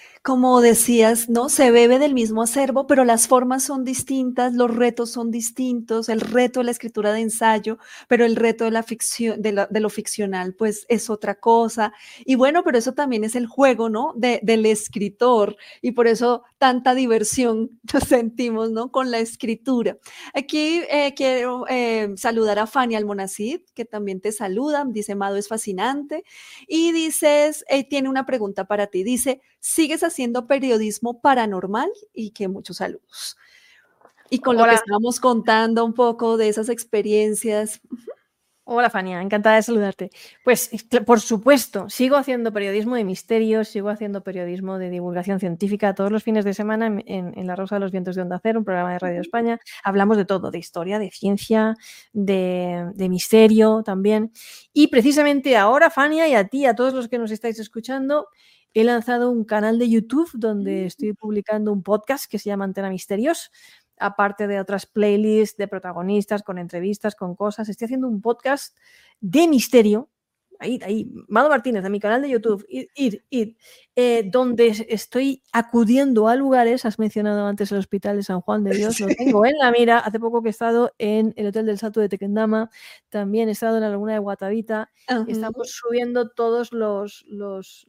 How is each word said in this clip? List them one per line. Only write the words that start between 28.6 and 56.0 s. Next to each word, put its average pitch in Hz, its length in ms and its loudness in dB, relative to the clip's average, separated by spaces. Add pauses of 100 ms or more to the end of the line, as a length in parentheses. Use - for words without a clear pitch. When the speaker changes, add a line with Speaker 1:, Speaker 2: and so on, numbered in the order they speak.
Speaker 1:
para 208 220 -2
ti, 190 180 -4
dice, 247 380 -2 (180)
"¿Sigues 311 420 -2
haciendo 247 440 -4
periodismo 233 760 -2
paranormal?" 220 680 0 (240)
Y 220 160 -10
que 202 180 -8
muchos 185 300 -10
saludos. - 580 -12 (920)
Y 254 100 -2
con 247 160 2
lo 226 80 6
que 226 60 8
Speaker 2:
Hola. 233 60 8
Speaker 1:
estábamos 220 440 -2
contando 226 640 2
un 233 100 -2
poco 233 420 0
de 220 120 2
esas 220 220 -2
experiencias. 214 1080 -2 (100)
Ujú. - 120 -14 (640)
Speaker 2:
Hola, 240 220 2
Fania, 185 320 -4
encantada 208 360 4
de 220 60 6
saludarte. 208 480 -2 (320)
Pues, - 280 2
cl-, 226 340 -2
por 233 160 6
supuesto, 220 680 0
sigo 262 260 2
haciendo 254 360 0
periodismo 214 440 -2
de 226 80 -2
misterio, 220 600 0
sigo 208 260 -6
haciendo 208 340 -8
periodismo 185 540 -8
de 185 100 -6
divulgación 180 500 -4
científica. 196 560 -2
Todos 196 160 -2
los 214 140 -2
fines 220 220 0
de 202 80 -2
semana 214 320 -2
en, 208 200 -4
en, 180 320 -10
en 185 80 -8
La 180 100 -6
Rosa 190 200 -6
de 202 40 -2
los 190 120 -6
Vientos 185 240 -6
de 185 60 -4
Onda 180 200 -6
Cero, 226 180 0
un 214 40 -4
programa 180 280 -2
de 180 80 -4
Radio 180 160 -4
Speaker 1:
Ujú. 180 60 -6
Speaker 2:
España, 233 380 -4 (220)
hablamos 202 340 2
de 202 80 2
todo, 190 260 -4
de 175 80 -8
historia, 175 400 -6
de 196 120 -6
ciencia, 220 640 0 (400)
de, 180 800 -2
de 190 160 -4
misterio 220 720 6
también. 214 480 0 (400)
Y 294 160 6
precisamente 277 720 4
ahora, 262 320 6
Fania, 311 380 2